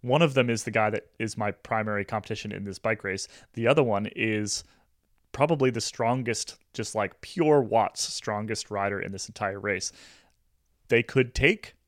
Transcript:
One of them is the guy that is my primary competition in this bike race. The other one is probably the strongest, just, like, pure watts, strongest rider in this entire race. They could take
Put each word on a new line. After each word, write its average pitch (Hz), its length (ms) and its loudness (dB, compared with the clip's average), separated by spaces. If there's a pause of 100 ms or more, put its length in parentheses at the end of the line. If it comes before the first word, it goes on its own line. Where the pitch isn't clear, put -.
One 123 200 4
of 156 120 4
them 127 160 4
is 113 140 0
the 117 80 -6
guy 107 180 4
that 107 180 -4 (120)
is 113 180 -4
my 104 140 -2
primary 107 540 -4
competition 107 460 -6
in 98 120 -10
this 98 160 -10
bike 113 240 -2
race. 98 240 -4 (260)
The 117 140 0
other 147 160 6
one 107 320 0
is 107 480 -2 (720)
probably 147 380 2
the 117 100 -4
strongest, 120 760 -2 (180)
just, - 220 -8
like, 101 240 -2
pure 151 420 4
watts, 110 400 0
strongest 107 680 -6
rider 101 300 -2
in - 100 -8
this 95 160 -10
entire 101 320 -6
race. 98 320 -2 (960)
They 120 160 4
could 127 320 0
take 170 400 0 (120)